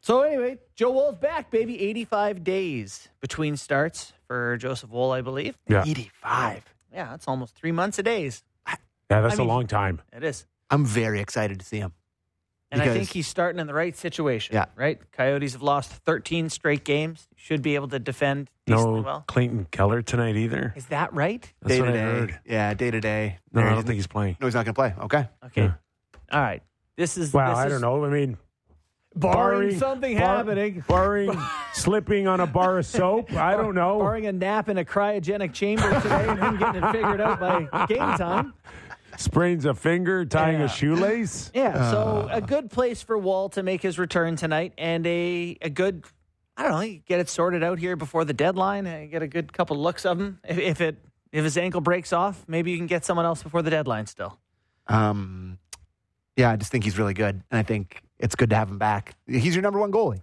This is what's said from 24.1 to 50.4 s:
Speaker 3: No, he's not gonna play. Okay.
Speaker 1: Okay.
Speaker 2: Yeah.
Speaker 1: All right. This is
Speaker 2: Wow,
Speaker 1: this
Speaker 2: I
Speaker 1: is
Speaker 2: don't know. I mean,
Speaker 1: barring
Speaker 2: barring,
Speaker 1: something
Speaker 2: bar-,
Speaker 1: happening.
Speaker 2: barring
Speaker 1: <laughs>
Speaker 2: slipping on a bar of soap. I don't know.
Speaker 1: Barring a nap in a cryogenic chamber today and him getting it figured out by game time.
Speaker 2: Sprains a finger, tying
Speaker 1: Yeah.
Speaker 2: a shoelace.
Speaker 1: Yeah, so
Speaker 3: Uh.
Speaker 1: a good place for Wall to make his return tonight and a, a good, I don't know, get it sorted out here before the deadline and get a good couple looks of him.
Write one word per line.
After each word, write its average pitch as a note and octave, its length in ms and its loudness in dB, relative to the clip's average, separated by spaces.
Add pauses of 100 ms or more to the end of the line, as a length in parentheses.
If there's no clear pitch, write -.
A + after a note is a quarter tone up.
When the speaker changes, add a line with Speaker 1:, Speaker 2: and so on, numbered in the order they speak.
Speaker 3:
No, C3 60 0
he's A#2+ 80 0
not A2+ 100 2
gonna A2+ 80 -4
play. B2+ 200 2 (100)
Okay. C3 240 0 (180)
Speaker 1:
Okay. A2+ 180 -2
Speaker 2:
Yeah. F#2+ 80 4 (600)
Speaker 1:
All D3 100 2
right. G#2+ 200 -2 (360)
This E3 200 -2
is D#3 160 -2
Speaker 2:
Wow, C3+ 180 4
Speaker 1:
this A#2 80 2
Speaker 2:
I C3+ 80 2
Speaker 1:
is C#3+ 40 0
Speaker 2:
don't B2+ 100 0
know. C3 220 2
I C#3+ 60 0
mean, C#3 280 0 (800)
Speaker 1:
barring F#3 540 4
Speaker 2:
barring, F#3+ 100 -2
Speaker 1:
something C4 380 0
Speaker 2:
bar-, G3+ 200 4
Speaker 1:
happening. G3+ 520 -2
Speaker 2:
barring G3 500 4 (180)
Speaker 1:
<laughs> - 160 -10
Speaker 2:
slipping G3+ 540 2
on F#3 140 4
a F3 60 2
bar F3+ 320 4
of E3 60 0
soap. F#3+ 480 2
I E3 220 4
don't G#3+ 200 0
know. F#3 240 2
Speaker 1:
Barring G#3+ 260 0
a G3 80 -2
nap F#3+ 340 0
in G3+ 100 0
a F3 60 0
cryogenic G3+ 680 0
chamber G#3 360 2 (120)
today G#3+ 260 2
and G#3+ 100 0
him G3 200 0
getting F#3 260 0
it G#3+ 80 2
figured G#3 300 0
out G#3 180 2
by F3+ 460 0
game F#3 320 0
time. F#3 360 -2 (640)
Speaker 2:
Sprains E3+ 500 2
a C#3+ 80 2
finger, F3 520 0
tying D#3 340 2
Speaker 1:
Yeah. D3 60 2
Speaker 2:
a C3 40 0
shoelace. F#3 840 0
Speaker 1:
Yeah, G#3 360 2
so G#3+ 400 0
Speaker 3:
Uh. - 60 -4
Speaker 1:
a A3 60 0
good C4+ 280 -2
place A#3+ 320 0
for A3 160 -2
Wall F#3+ 320 0
to G3 140 -4
make F#3 180 -2
his F3+ 160 -2
return E3+ 380 0
tonight D#3+ 420 -2
and E3 300 -2
a, F3 540 -2
a D#3+ 100 -6
good, F3+ 320 -2 (520)
I B2 80 -6
don't D#4 100 2
know, F#3 340 -4
get F3+ 120 2
it E3+ 80 0
sorted E3+ 360 0
out F3 160 -2
here F3+ 160 -2
before D#3 300 -2
the D3 80 -2
deadline F#3+ 520 0
and D#3 240 -10
get D#3+ 140 -4
a D#3 40 -4
good D3+ 260 -6
couple E3 240 0
looks E3 280 -2
of F3 140 2
him. G3 280 -6